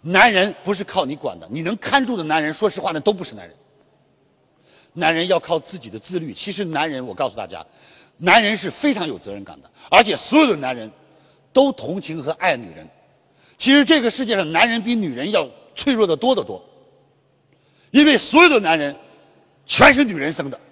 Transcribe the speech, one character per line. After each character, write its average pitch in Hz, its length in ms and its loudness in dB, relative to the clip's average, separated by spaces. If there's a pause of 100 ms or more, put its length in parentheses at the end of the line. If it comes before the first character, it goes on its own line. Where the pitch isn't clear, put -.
男 190 300 4
人 190 220 2 (100)
不 202 100 -2
是 185 100 -4
靠 180 220 -2
你 139 100 -8
管 95 240 -8
的， 82 120 -20
你 156 100 -6
能 196 160 -4
看 269 260 0
住 233 140 -4
的 165 60 -6
男 156 180 0
人， 151 100 -4
说 208 160 -2
实 190 140 -4
话， 185 100 -4
那 156 80 -6
都 208 140 0
不 180 100 -10
是 - 120 -12
男 90 120 -20
人。 78 80 -20 (1400)
男 165 200 0
人 170 140 -2
要 175 120 2
靠 165 200 -2
自 - 180 -12
己 120 120 -16
的 107 100 -14
自 180 180 -10
律。 156 160 -8
其 - 180 -8
实 196 140 -6
男 160 240 -4
人， 131 160 -8
我 107 80 -12
告 131 160 -4
诉 104 80 -12
大 101 80 -10
家， 87 180 -16 (540)
男 185 240 4
人 208 160 -2
是 180 140 -6
非 294 200 -2
常 185 160 -4
有 107 120 -10
责 101 140 -14
任 101 100 -14
感 73 180 -20
的， - 80 -20 (220)
而 208 120 6
且 196 120 -2
所 277 240 2
有 302 80 6
的 196 80 0
男 131 200 -6
人 110 140 -12 (640)
都 269 200 4
同 185 280 -8
情 156 220 -10
和 151 100 -6
爱 165 240 -2
女 95 160 -16
人。 78 140 -20 (680)
其 254 160 0
实 277 140 6
这 302 160 4
个 233 80 0
世 254 160 -6
界 214 100 -2
上， 160 160 -2
男 190 160 2
人 233 140 -2
比 233 140 -2
女 180 180 -2
人 139 160 -6
要 170 180 0 (280)
脆 277 180 -2
弱 220 140 2
得 160 80 0
多 262 180 0
得 208 100 -2
多， 95 200 -12 (1300)
因 294 140 6
为 294 100 4
所 311 280 4
有 349 60 8
的 254 100 4
男 165 200 2
人 143 160 -4 (680)
全 269 280 6
是 269 120 2
女 208 80 -6
人 151 180 -4
生 143 180 -6
的。 - 80 -12 (140)